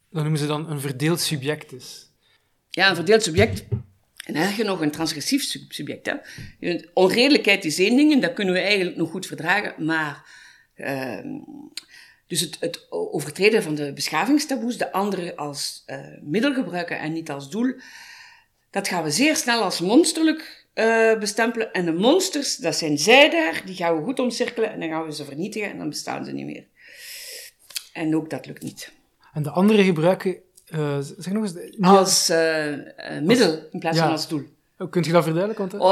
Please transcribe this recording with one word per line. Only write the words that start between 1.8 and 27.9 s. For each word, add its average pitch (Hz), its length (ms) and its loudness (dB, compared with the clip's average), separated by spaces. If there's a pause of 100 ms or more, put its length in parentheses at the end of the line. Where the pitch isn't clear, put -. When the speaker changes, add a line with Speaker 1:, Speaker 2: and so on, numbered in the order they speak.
Speaker 2:
Ja, 190 180 2
een 185 60 4
verdeeld 190 280 4
subject. 190 420 2 (600)
En - 100 -8
erger 202 280 0
nog, 185 160 -2
een 151 100 0
transgressief 160 540 -2
sub-, - 280 -10
subject, - 340 -10
hè. - 80 -2 (800)
Onredelijkheid 196 720 4
is 151 140 -2
één 214 180 4
ding 302 160 6
en 277 80 6
dat 170 120 0
kunnen 185 220 0
we 180 60 2
eigenlijk 190 360 0
nog 165 140 -2
goed - 160 -8
verdragen, 165 580 -2
maar, 156 400 -2 (500)
ehm, 131 540 -6 (960)
dus 165 140 -4
het, 156 200 -6
het - 300 -6
o-, - 200 -6
overtreden 185 520 -4
van 156 120 -6
de 147 180 -8
beschavingstaboes, 226 880 -4
de - 140 -6
andere 185 440 -4
als, 143 500 -10
eh, 139 120 -12 (240)
middel 226 320 0
gebruiken 175 440 -6
en 156 140 -6
niet 160 180 -8
als 139 200 -10
doel, 247 240 -2 (960)
dat 196 180 -6
gaan 180 140 -2
we 156 80 -2
zeer 294 260 2
snel 233 260 0
als 175 180 -2
monsterlijk, 311 840 2 (120)
eh, 226 440 4
bestempelen. 226 540 -2
En 180 120 0
de 160 80 0
monsters, 277 640 2
dat 165 200 -2
zijn 147 220 0
zij 269 320 8
daar, 320 340 0
die 185 100 -12
gaan 170 220 0
we 151 80 -2
goed - 160 -4
omcirkelen 226 520 -2
en - 80 -10
dan 165 80 -6
gaan 160 180 -4
we 151 80 -10
ze 147 100 -10
vernietigen 190 460 -6
en - 80 -12
dan 156 100 -6
bestaan - 360 -6
ze - 80 -10
niet 69 140 -8
meer. - 200 -12 (1300)